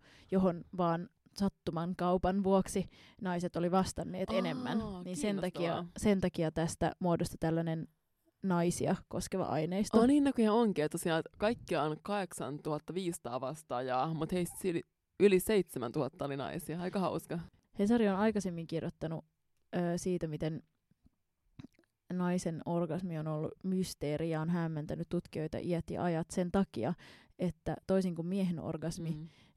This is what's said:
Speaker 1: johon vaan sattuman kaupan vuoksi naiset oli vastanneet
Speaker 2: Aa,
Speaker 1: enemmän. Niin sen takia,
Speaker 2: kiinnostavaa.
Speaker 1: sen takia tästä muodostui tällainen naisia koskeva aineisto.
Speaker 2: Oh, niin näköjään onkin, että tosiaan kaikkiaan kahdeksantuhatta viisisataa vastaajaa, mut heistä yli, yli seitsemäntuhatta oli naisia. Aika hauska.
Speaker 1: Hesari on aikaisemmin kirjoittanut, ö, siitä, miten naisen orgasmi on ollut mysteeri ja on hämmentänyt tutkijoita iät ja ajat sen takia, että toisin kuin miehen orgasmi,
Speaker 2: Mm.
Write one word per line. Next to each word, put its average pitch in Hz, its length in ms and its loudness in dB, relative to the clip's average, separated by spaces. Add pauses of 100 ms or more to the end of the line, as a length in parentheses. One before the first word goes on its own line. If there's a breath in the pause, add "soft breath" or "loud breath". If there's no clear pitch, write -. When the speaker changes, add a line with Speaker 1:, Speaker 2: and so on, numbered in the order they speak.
(300 loud breath)
Speaker 1:
johon 180 340 2 (120)
vaan 170 320 2 (280)
sattuman 175 600 -2
kaupan 180 480 2
vuoksi 190 420 2 (340 loud breath)
naiset 175 360 -2
oli 170 140 2
vastanneet 185 600 0
Speaker 2:
Aa, 220 60 0
Speaker 1:
enemmän. - 420 -2 (260)
Niin 180 120 -8
sen 196 200 -2
takia, 180 140 -2 (100)
Speaker 2:
kiinnostavaa. 170 380 -2
Speaker 1:
sen 202 220 4
takia 175 300 0
tästä 165 480 0
muodostui 170 420 0
tällainen 160 480 0 (540)
naisia 175 540 2 (120)
koskeva - 360 -4
aineisto. 175 560 2
Speaker 2:
Oh, 233 60 8
niin 285 180 6
näköjään 233 300 4
onkin, 208 300 4
että 151 140 -2
tosiaan 165 240 2 (160)
kaikkiaan 156 640 0
kahdeksantuhatta 156 920 -6
viisisataa 170 460 -4
vastaajaa, 131 720 -2
mut 160 180 -2
heistä 180 240 -2 (120)
yli, 170 140 0 (380)
yli 190 200 10
seitsemäntuhatta 139 840 0
oli 139 120 -4
naisia. 151 440 -6
Aika 190 200 -2
hauska. 170 380 -2 (400)
Speaker 1:
Hesari 214 300 4
on 190 80 2
aikaisemmin 185 500 0
kirjoittanut, 160 580 -4 (520)
ö, - 20 2 (200)
siitä, 175 300 -2
miten 156 340 -4 (1500)
naisen 180 540 0
orgasmi 170 520 -2
on 156 100 -4
ollut 156 240 -4 (100)
mysteeri 165 680 -2
ja 156 100 0
on 160 100 0
hämmentänyt 160 580 -2
tutkijoita - 500 -4
iät 170 320 -2
ja 110 140 -2
ajat 165 260 0
sen 180 220 -2
takia, 170 420 0 (440 loud breath)
että 165 380 -4 (100)
toisin 185 280 2
kuin 165 140 -6
miehen 185 320 0
orgasmi, 160 500 -4
Speaker 2:
Mm. 160 180 -6 (280 soft breath)